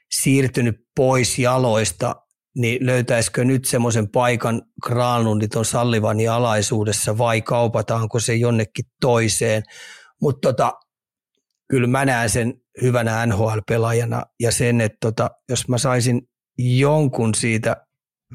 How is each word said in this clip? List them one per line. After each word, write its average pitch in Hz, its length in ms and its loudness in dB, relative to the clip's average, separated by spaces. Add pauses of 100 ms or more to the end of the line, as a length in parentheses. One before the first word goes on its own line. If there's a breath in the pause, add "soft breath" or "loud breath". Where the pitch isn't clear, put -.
(120)
siirtynyt 131 640 0 (200)
pois 131 440 2
jaloista, 123 760 0 (400)
niin 123 300 -2
löytäisikö 123 600 0
nyt 131 200 0
semmoisen 113 440 0
paikan 120 520 0 (200)
Granlundit 117 760 0
on 113 100 0
Sullivanin 113 640 0
alaisuudessa 107 840 0
vai 113 240 2
kaupataanko 113 800 -2
se 113 160 -2
jonnekin 117 500 0 (160)
toiseen. 113 600 0 (580 loud breath)
Mut 143 200 0
tota, 127 320 2 (960)
kyllä 123 180 2
mä 135 180 2
näen 117 240 0
sen 117 240 -2 (280)
hyvänä 117 440 0
N 117 60 2
H 104 100 0
L-pelaajana 117 840 -2 (160)
ja 117 120 0
sen, 120 300 0
että 107 200 -2
tota, 117 280 -2 (200)
jos 123 180 -4
mä 123 100 0
saisin 123 440 0 (360)
jonkun 127 800 2
siitä 113 420 0 (580)